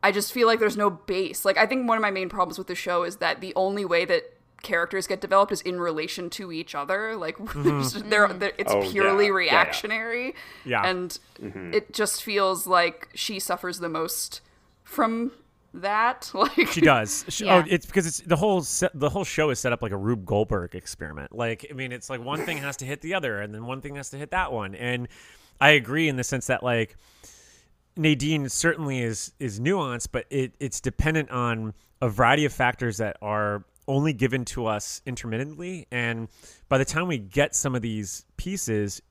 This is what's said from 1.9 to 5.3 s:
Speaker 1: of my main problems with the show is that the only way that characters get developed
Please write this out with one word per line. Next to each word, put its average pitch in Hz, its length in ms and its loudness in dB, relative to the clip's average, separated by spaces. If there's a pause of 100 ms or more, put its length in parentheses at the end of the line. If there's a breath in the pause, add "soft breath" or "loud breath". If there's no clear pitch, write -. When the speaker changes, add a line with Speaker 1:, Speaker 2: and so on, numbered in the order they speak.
Speaker 1:
of 220 40 0
my 208 100 2
main 190 160 -2
problems 175 300 -2
with 185 100 -10
the 180 80 -6
show 175 280 0
is 170 140 -4
that 170 220 0
the 185 160 -10
only 196 300 0
way 175 180 2
that 175 300 0 (280)
characters 180 460 -2
get 190 140 -2
developed 196 320 6